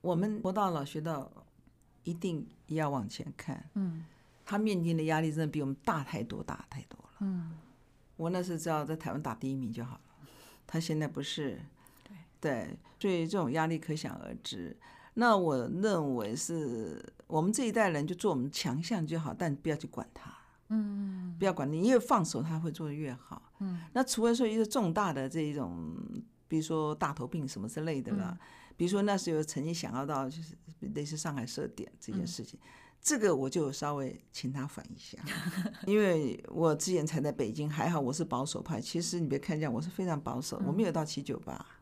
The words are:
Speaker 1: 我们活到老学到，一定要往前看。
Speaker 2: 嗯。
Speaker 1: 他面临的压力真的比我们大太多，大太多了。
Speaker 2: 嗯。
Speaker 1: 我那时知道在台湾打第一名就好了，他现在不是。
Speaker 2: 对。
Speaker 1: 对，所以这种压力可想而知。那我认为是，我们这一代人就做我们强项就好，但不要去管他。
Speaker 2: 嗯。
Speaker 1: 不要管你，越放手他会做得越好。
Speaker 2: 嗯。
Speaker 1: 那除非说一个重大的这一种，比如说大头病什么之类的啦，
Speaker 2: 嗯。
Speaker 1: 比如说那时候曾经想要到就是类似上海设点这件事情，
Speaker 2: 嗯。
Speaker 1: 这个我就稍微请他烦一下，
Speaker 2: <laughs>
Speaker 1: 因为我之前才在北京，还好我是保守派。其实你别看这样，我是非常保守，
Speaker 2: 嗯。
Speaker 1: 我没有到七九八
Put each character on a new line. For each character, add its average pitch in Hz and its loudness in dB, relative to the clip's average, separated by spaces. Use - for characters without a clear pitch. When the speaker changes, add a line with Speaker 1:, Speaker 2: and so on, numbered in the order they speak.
Speaker 1:
我 175 2
们 208 2
活 185 0
到 196 4
老 151 0
学 151 -6
到， 151 -4
一 170 -2
定 170 -2
要 156 2
往 131 0
前 - -8
看。 - -8
Speaker 2:
嗯。 170 -2
Speaker 1:
他 202 -4
面 208 4
临 165 4
的 160 2
压 156 4
力 160 2
真 151 -2
的 156 2
比 151 -2
我 139 0
们 135 0
大 156 0
太 - -4
多， - -6
大 - -8
太 139 -10
多 - -18
了。 - -20
Speaker 2:
嗯。 170 -4
Speaker 1:
我 165 -2
那 180 2
时 180 -2
知 160 -4
道 156 2
在 151 -2
台 - -6
湾 143 -2
打 135 -4
第 135 -4
一 135 -2
名 123 -4
就 117 -6
好 127 -10
了， - -20
他 165 -2
现 160 0
在 151 0
不 - -6
是。 139 -4
Speaker 2:
对。 202 -20
Speaker 1:
对， 117 -2
所 202 2
以 170 2
这 190 -2
种 170 2
压 160 2
力 165 2
可 156 -4
想 - -6
而 - -10
知。 - -8
那 233 8
我 156 4
认 170 2
为 110 -2
是， 120 -4
我 156 2
们 175 4
这 233 2
一 220 2
代 214 4
人 151 2
就 180 -2
做 190 2
我 156 4
们 131 0
强 139 0
项 170 0
就 156 -2
好， 156 -2
但 156 0
不 160 -2
要 147 4
去 147 -6
管 - -8
他。 - -16
Speaker 2:
嗯。 202 -2
Speaker 1:
不 175 0
要 190 4
管 143 0
你， 170 4
越 254 10
放 233 4
手 151 0
他 160 -2
会 165 -2
做 156 -6
得 147 -4
越 147 -4
好。 - -16
Speaker 2:
嗯。 185 -4
Speaker 1:
那 254 4
除 240 0
非 233 8
说 240 4
一 220 2
个 226 6
重 190 2
大 190 2
的 135 0
这 165 -2
一 151 0
种， 87 -4
比 156 0
如 156 2
说 156 0
大 151 -2
头 127 -6
病 147 -4
什 - -8
么 190 -4
之 226 -6
类 156 0
的 - -4
啦， 180 -2
Speaker 2:
嗯。 - -18
Speaker 1:
比 170 2
如 175 4
说 202 4
那 202 4
时 180 0
候 156 4
曾 151 -2
经 165 0
想 165 -4
要 131 0
到 139 -2
就 151 -8
是 - -14
类 147 -2
似 147 -4
上 147 -4
海 120 -4
设 139 -4
点 - -10
这 - -10
件 175 0
事 170 -6
情， - -18
Speaker 2:
嗯。 - -20
Speaker 1:
这 294 2
个 202 6
我 135 2
就 147 0
稍 147 -2
微 135 -6
请 131 -4
他 135 -4
烦 - -10
一 - -18
下， - -18
Speaker 2:
<laughs> - -4
Speaker 1:
因 202 8
为 165 6
我 160 6
之 156 0
前 156 4
才 151 2
在 147 2
北 123 0
京， 151 -2
还 147 2
好 165 2
我 135 2
是 160 0
保 135 0
守 - -4
派。 - -4
其 165 -2
实 175 -2
你 165 2
别 139 2
看 156 -2
这 156 0
样， 147 0
我 117 0
是 160 -4
非 185 -4
常 160 0
保 127 -4
守， - -6
Speaker 2:
嗯。 190 0
Speaker 1:
我 143 2
没 190 4
有 180 4
到 156 2
七 151 -4
九 - -4
八 - -10